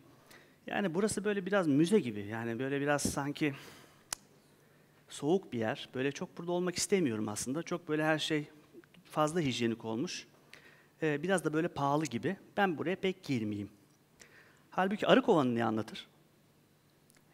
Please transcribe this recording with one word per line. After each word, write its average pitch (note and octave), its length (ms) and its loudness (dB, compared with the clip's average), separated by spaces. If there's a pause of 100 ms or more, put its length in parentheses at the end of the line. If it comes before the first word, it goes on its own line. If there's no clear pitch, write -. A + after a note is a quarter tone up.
(680)
"Yani G3 280 -2
burası G3+ 300 -2
böyle G3+ 220 -2
biraz G3 200 2
müze E3 340 6
gibi. G#2 260 -4
Yani A2+ 320 -4
böyle C3+ 220 -2
biraz C#3+ 220 2
sanki C#3+ 520 -2 (1500)
soğuk F3+ 440 -2
bir B2 60 -4
yer. A2+ 360 -4
Böyle C3+ 180 -2
çok - 260 -10
burada F3 140 -6
olmak F3+ 240 -2
istemiyorum A2+ 520 0
aslında. B2+ 340 -6
Çok E3+ 260 -8
böyle D3+ 160 0
her D#3 140 2
şey D3+ 300 -2 (560)
fazla D#3 360 0
hijyenik A#2 440 0
olmuş. A2+ 420 -6 (760)
Ee, D3+ 200 0
biraz F3+ 220 2
da D3+ 80 0
böyle D#3+ 160 2
pahalı C#3+ 360 2
gibi. B2 320 -2 (200)
Ben F#3+ 220 2
buraya D#3+ 180 -2
pek F#3 260 -2
girmeyeyim." G#2 480 -4 (1000)
Halbuki G3 360 0
arı C4 160 8
kovanı C#3+ 320 4
ne A#2 100 2
anlatır? A2 420 -4 (1300)